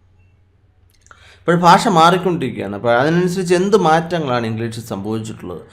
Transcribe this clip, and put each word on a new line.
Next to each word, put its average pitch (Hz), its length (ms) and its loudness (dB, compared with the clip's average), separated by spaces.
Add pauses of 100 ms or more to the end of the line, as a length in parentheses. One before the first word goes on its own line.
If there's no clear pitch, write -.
(1400)
ഇപ്പോൾ 170 180 0
ഭാഷ 175 320 4
മാറിക്കൊണ്ടിരിക്കുകയാണ്. 165 880 0
അപ്പോൾ 117 160 0
അതിനനുസരിച്ച് 175 640 0
എന്ത് 196 220 2
മാറ്റങ്ങളാണ് 160 680 0
ഇംഗ്ലീഷിൽ 113 360 -8
സംഭവിച്ചിട്ടുള്ളത്? 107 800 -10 (120)